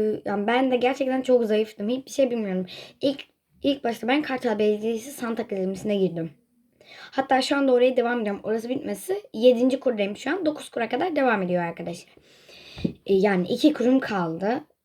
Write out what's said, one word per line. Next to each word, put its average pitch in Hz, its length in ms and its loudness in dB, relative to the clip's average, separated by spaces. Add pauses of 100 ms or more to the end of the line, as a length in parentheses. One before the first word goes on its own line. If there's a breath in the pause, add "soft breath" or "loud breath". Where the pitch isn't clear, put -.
(240)
yani 202 220 -2
ben 254 240 2
de 254 60 2
gerçekten 262 460 0
çok 247 220 4
zayıftım. 214 440 -2
Hiçbir 262 220 -4
şey 262 200 2
bilmiyorum. 190 360 -2 (340 loud breath)
İlk, 277 240 -2 (380)
ilk 277 220 0
başta 226 240 -4
ben 294 140 2
Kartal 247 360 -2
Belediyesi 220 520 0
Sanat 226 300 -6
Akademisi'ne 190 560 -2
girdim. 170 340 0 (800 loud breath)
Hatta 262 320 2
şu 277 140 0
anda 269 160 2
oraya 254 240 4
devam 240 240 0
ediyorum. 202 240 -4
Orası 226 240 -2
bitmesi 302 540 -6 (100)
yedinci 247 480 4
kurdayım 208 360 -2
şu - 140 -6
an. 359 160 -2
Dokuz 302 220 -4
kura 226 200 -4
kadar 302 280 -2
devam 233 260 2
ediyor 175 220 0
arkadaşlar. 170 500 -10 (920 loud breath)
E, 196 80 4
yani 190 340 4
iki 294 240 4
kurum 254 280 2
kaldı. 190 640 -2 (200)